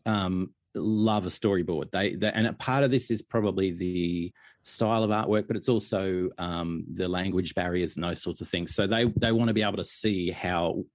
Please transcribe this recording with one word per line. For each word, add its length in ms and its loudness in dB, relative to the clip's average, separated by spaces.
um, 440 0
love 520 2
a 20 -4
storyboard. 600 0
They, 240 0
they, 160 0
and 160 2
a 60 -2
part 300 0
of 60 4
this 220 0
is 100 -2
probably 500 0
the 600 -2
style 400 0
of 80 2
artwork, 340 2
but 100 -4
it's 140 -4
also, 600 0
um, 440 -4
the 120 -2
language 460 -2
barriers 420 -2
and 80 -6
those 200 -4
sorts 180 -6
of 80 -12
things. 240 -4
So 140 2
they, 180 2
they 160 2
wanna 220 4
be 80 2
able 160 0
to 80 -4
see 460 0
how, 520 0